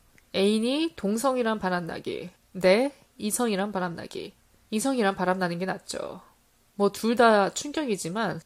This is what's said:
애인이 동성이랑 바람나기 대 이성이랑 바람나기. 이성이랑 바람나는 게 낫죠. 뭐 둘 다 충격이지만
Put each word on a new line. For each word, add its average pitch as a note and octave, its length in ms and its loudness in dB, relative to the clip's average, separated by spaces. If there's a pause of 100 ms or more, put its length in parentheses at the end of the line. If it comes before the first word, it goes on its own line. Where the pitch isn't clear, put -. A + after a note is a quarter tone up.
(360)
애인이 A3+ 600 2
동성이랑 A3+ 640 0
바람나기 F3 720 -6 (300)
대 A3 320 4 (240)
이성이랑 G#3 540 -2
바람나기. F3+ 640 -8 (380)
이성이랑 A3 440 0
바람나는 F3+ 440 0
게 F#3 60 -4
낫죠. - 560 -8 (540)
뭐 G3+ 160 4
둘 A3 240 0
다 G#3+ 380 6
충격이지만 G#3+ 920 -4